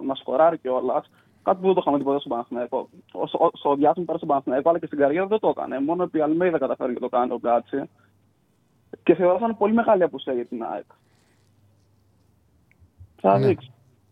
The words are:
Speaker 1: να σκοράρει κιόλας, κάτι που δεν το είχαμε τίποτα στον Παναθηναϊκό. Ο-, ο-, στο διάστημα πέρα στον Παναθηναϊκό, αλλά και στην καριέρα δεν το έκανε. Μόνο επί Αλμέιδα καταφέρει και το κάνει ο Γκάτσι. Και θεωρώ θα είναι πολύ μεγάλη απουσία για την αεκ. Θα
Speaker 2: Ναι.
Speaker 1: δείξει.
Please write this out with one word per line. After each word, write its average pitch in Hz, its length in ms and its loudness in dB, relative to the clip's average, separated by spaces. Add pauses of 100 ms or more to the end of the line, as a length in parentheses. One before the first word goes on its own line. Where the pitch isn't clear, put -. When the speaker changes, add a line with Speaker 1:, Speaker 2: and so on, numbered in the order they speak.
Speaker 1:
να 135 100 -4
σκοράρει 160 420 2
κιόλας, 127 520 -2 (340)
κάτι 190 160 2
που 185 60 -4
δεν 190 80 4
το 180 80 2
είχαμε 143 160 2
τίποτα 139 220 0
στον 139 120 -10
Παναθηναϊκό. 120 580 -6 (240)
Ο-, 151 320 0
ο-, 170 120 2
στο 143 180 -2
διάστημα 151 300 2
πέρα 160 120 -4
στον 165 120 -6
Παναθηναϊκό, 139 400 0
αλλά 170 100 2
και 165 60 -8
στην 151 120 -8
καριέρα 147 300 2
δεν 214 120 0
το 196 80 -2
έκανε. 127 320 -2
Μόνο 165 240 -2
επί 160 180 -2
Αλμέιδα 160 360 2
καταφέρει 127 360 -4
και 117 60 -6
το 123 100 -6
κάνει 123 220 0
ο 120 100 -4
Γκάτσι. 120 400 0 (1200)
Και 170 120 4
θεωρώ 180 220 2
θα 233 80 -2
είναι 226 120 -4
πολύ 208 160 2
μεγάλη 220 300 4
απουσία 139 300 -4
για 120 120 -4
την 117 180 -10
αεκ. 90 220 -10 (2250)
Θα - 180 6
Speaker 2:
Ναι. - 80 2
Speaker 1:
δείξει. - 240 -2 (400)